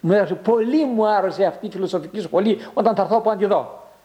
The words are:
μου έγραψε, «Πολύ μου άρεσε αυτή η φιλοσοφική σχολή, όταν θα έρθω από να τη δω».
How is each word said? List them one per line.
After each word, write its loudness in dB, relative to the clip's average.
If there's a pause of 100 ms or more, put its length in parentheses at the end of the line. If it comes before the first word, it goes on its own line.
μου 2
έγραψε, 2
«Πολύ 0
μου 0
άρεσε 0
αυτή -2
η -8
φιλοσοφική -6
σχολή, 0 (160)
όταν 2
θα 0
έρθω 0
από 2
να -2
τη 0
δω». -2 (180)